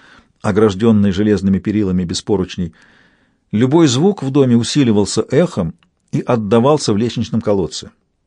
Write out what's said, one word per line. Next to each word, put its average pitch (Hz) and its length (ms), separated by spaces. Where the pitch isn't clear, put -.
огражденной 104 720
железными 98 480
перилами 95 420
без 90 180
поручней. 92 540
Любой 131 340
звук 143 380
в 135 60
доме 131 260
усиливался 113 720
эхом 107 440
и - 100
отдавался 117 720
в 101 40
лестничном 113 440
колодце. 98 520